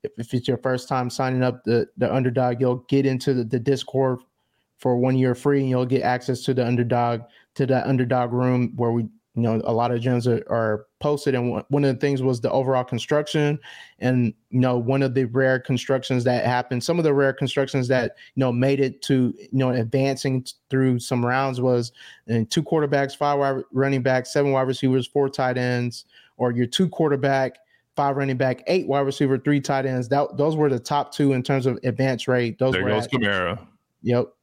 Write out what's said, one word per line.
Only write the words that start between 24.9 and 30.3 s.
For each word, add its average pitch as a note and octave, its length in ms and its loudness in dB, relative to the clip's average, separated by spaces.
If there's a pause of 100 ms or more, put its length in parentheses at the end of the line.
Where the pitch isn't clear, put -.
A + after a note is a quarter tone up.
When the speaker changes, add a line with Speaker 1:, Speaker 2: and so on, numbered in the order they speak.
Speaker 1:
four C#3 240 0
tight B2+ 300 -2
ends, B2 460 -2 (320)
or B2 140 0
your A#2+ 140 0
two F3 240 0
quarterback, C3+ 720 0 (360)
five C#3 220 0
running C#3 200 0
back, B2+ 300 0
eight F3+ 200 0
wide C#3 140 2
receiver, C3+ 360 0
three C#3+ 240 0
tight C3+ 240 -2
ends. B2+ 240 -2
That, C#3 280 0